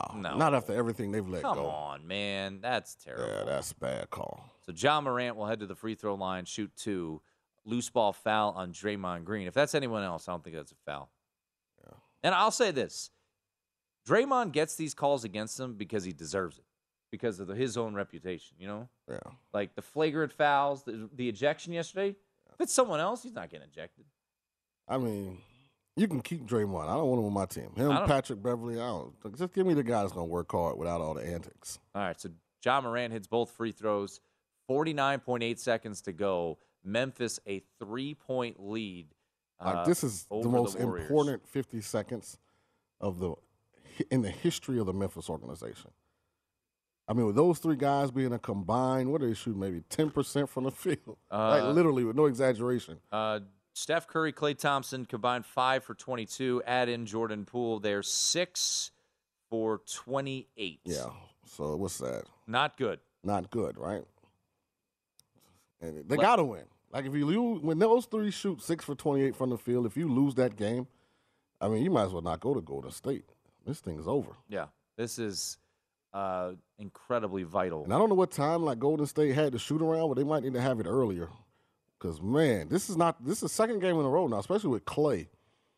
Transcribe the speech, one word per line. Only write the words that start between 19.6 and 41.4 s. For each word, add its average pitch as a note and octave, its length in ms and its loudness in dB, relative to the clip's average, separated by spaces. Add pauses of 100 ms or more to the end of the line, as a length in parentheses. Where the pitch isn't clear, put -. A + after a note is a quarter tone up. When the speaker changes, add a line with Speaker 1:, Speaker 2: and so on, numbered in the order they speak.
Speaker 1:
the G#2 60 -10
flagrant D#3 500 0
fouls, C#3+ 540 2
the, A2+ 280 -8
the B2 140 -4
ejection C#3+ 460 0
yesterday. F#3+ 420 -2 (380)
If - 80 -4
it's F4 120 0
someone G3+ 280 4
else, A3+ 220 -2
he's A#3+ 100 -16
not F2+ 160 -10
getting D2 180 -16
ejected. D#2 380 -14 (800)
Speaker 2:
I B2 100 0
mean, G2+ 420 -4 (580)
you G3+ 100 4
can D3+ 140 -2
keep D3+ 240 -8
Draymond. G2+ 420 0
I D#2+ 80 -2
don't D3+ 140 2
want B2+ 100 4
him A2 60 2
on G#2 80 0
my G2 140 0
team. - 280 -10
Him, C3 160 2
Speaker 1:
I C#3 80 4
don't F#3+ 80 0
Speaker 2:
Patrick C3 340 2
Beverley, A#2+ 340 -2
I A#2 120 -4
don't. E2+ 500 -8
Just F3+ 140 -4
give F#3+ 160 2
me F3 60 6
the D3 100 4
guy A#2 200 2
that's G2 100 -2
gonna E2+ 120 -4
work E2+ 280 -2
hard E2+ 240 2
without E2+ 240 -2
all D#2 140 -2
the B1 100 -6
antics. - 540 -10 (140)
Speaker 1:
All G2+ 100 -4
right, F2 160 -4
so F#2+ 100 -10 (340)
Ja B2+ 160 4
Morant A#2+ 320 -2
hits A2 160 -8
both A#2 240 0
free A#2 220 -4
throws. G#2 480 -2 (460)
Forty-nine C#3 520 2
point B2 240 -2
eight A#2 160 -2
seconds A2+ 440 -2
to G2 100 -6
go. F2 460 0 (240)
Memphis, A#2 640 -2
a G2 140 -6 (180)
three-point B2+ 840 -6
lead. G2+ 440 -8 (520)
Speaker 2:
Like, F#2 160 0
Speaker 1:
Uh, F2 100 0
Speaker 2:
this E3+ 200 2
is G#2 200 -6
the G#2 100 -6
Speaker 1:
over A2+ 80 0
the B2 120 2
Speaker 2:
most A2 240 2
Speaker 1:
Warriors. F#2 300 -2
Speaker 2:
important C#3+ 380 2